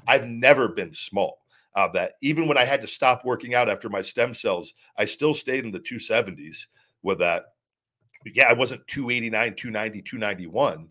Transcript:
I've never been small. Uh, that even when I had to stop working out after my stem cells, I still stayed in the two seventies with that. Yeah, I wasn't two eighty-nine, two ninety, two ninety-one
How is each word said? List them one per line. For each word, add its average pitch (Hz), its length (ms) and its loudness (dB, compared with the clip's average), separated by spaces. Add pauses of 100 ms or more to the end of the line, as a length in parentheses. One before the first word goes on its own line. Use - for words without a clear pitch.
I've 131 200 6
never 123 420 6
been 85 240 -6
small. - 460 -4 (360)
Uh, 98 140 4
that 87 320 -2
even 156 280 0
when 139 100 4
I 127 60 6
had 135 180 2
to 135 60 -12
stop 127 360 2
working 123 300 -2
out 120 140 4
after 104 200 -4
my 101 140 -4
stem 120 320 -2
cells, 90 400 -4 (220)
I 107 80 0
still 147 300 -2
stayed 131 300 -4
in 110 60 -8
the 92 80 -8
two - 220 -10
seventies 82 640 -4 (360)
with 90 180 -2
that. 87 240 0 (800)
Yeah, 120 240 4
I 120 60 6
wasn't 123 340 -2
two 127 220 -6
eighty-nine, 113 440 -2
two 120 160 -10
ninety, 107 320 -6
two - 160 -12
ninety-one 92 720 -2